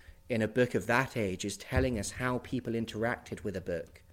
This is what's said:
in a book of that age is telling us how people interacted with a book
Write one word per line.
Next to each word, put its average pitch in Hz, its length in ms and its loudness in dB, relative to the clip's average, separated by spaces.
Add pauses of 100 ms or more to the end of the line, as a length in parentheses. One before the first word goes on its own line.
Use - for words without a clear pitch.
(280)
in 113 140 2
a 110 60 4
book 123 260 4
of 98 120 2
that 123 300 4
age 95 280 -2
is 101 120 -4
telling 127 420 0
us 98 140 -4
how 127 260 -2
people 120 360 -4
interacted 113 720 -2
with 98 120 -2
a 92 40 -4
book - 420 -6 (100)